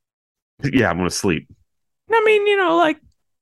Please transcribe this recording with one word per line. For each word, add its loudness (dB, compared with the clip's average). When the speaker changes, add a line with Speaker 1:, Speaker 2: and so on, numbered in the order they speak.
Speaker 1:
Yeah, 0
I'm -2
gonna -2
sleep. -4
Speaker 2:
I 2
mean, 2
you 0
know, 0
like, 0